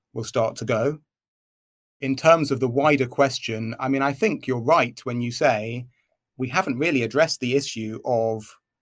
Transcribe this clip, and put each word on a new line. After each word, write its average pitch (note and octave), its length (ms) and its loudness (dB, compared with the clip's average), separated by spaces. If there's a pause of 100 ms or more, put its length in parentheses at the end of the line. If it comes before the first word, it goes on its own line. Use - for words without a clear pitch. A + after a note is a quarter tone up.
(120)
will A#2 120 -6
start A2+ 320 0
to - 80 -8
go. B2 340 0 (1000)
In C3+ 160 0
terms D#3 340 4
of C3 80 0
the B2+ 100 2
wider C#3 380 2
question, A#2 720 -2
I C3 100 -4
mean, C3+ 140 0
I C#3 100 2
think F3+ 360 -2
you're B2 120 -2
right B2 440 2
when A#2+ 160 -2
you A#2+ 100 -2
say A#2+ 560 0 (500)
we B2+ 120 -4
haven't C#3+ 300 -2
really C#3+ 240 0
addressed C#3+ 360 0
the B2 160 0
issue A2 500 -4
of A2+ 540 -2 (240)